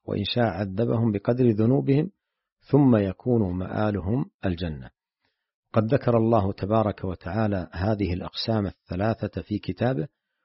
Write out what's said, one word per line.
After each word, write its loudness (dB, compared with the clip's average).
وإن -2
شاء 0
عذبهم 0
بقدر 2
ذنوبهم، 2
ثم 6
يكون 0
مآلهم -2
الجنة. -6
قد 2
ذكر 2
الله 4
تبارك -2
وتعالى -4
هذه -2
الأقسام -4
الثلاثة -6
في -6
كتابه، -4